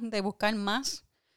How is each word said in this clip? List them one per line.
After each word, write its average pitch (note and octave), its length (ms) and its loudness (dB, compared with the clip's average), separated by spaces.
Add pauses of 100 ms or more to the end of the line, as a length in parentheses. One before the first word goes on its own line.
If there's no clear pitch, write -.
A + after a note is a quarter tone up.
de A3 200 -2
buscar G#3 340 2
más G#3 480 -2 (340)